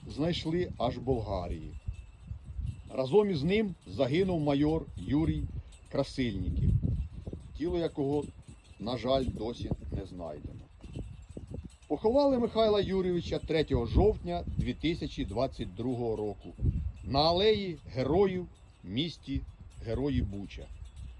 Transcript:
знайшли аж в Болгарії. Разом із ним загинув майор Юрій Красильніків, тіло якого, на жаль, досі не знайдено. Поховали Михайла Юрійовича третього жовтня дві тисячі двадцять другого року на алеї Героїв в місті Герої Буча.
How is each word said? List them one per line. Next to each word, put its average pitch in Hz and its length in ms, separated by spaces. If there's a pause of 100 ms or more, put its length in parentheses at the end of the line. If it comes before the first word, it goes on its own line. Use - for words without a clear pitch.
знайшли 165 680
аж 120 200
в 123 40
Болгарії. 92 680 (1200)
Разом 180 360
із 147 120
ним 196 320 (120)
загинув 151 540
майор 147 460 (100)
Юрій 151 460 (500)
Красильніків, - 760 (880)
тіло 175 200
якого, 147 460 (560)
на 120 160
жаль, 131 280
досі 117 460 (220)
не 95 140
знайдено. 80 540 (1300)
Поховали 254 500
Михайла 220 420
Юрійовича 180 580
третього 139 480
жовтня 175 580 (120)
дві 123 180
тисячі 151 500
двадцять 107 500
другого 117 420
року 104 320 (560)
на 107 140
алеї 185 680
Героїв 175 600 (380)
в 90 40
місті 135 520 (460)
Герої 123 360
Буча. 101 440 (540)